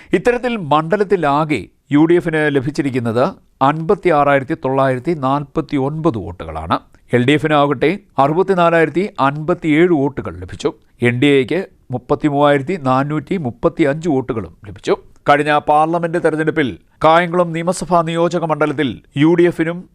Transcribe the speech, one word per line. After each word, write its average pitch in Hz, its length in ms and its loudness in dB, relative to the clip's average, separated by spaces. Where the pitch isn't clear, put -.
ഇത്തരത്തിൽ 240 360 0
മണ്ഡലത്തിലാകെ 156 880 0
യു 151 140 6
ഡി 175 100 6
എഫിന് 160 220 -2
ലഭിച്ചിരിക്കുന്നത് 131 680 0
അൻപത്തിയാറായിരത്തി 151 960 0
തൊള്ളായിരത്തി 135 480 -2
നാൽപത്തിയൊൻപത് 147 1000 -4
വോട്ടുകളാണ്. 82 540 -8
എൽ 120 120 2
ഡി 143 100 4
എഫിനാകട്ടെ 143 540 0
അറുപത്തിനാലായിരത്തി 170 800 2
അൻപത്തിയേഴ് 156 720 0
വോട്ടുകൾ 120 340 -4
ലഭിച്ചു. 170 260 -6
എൻ 120 120 0
ഡി 143 80 4
എക്ക് 147 180 -2
മുപ്പത്തിമൂവായിരത്തി 143 840 0
നാനൂറ്റി 147 480 -2
മുപ്പത്തിയഞ്ച് 160 680 -2
വോട്ടുകളും 113 420 -4
ലഭിച്ചു. 156 260 -4
കഴിഞ്ഞ 147 220 2
പാർലമെന്റ് 165 540 0
തെരഞ്ഞെടുപ്പിൽ 156 440 0
കായംകുളം 170 520 2
നിയമസഭാ 170 440 0
നിയോജക 170 420 0
മണ്ഡലത്തിൽ 147 380 0
യു 160 180 6
ഡി 175 120 6
എഫിനും 170 260 -4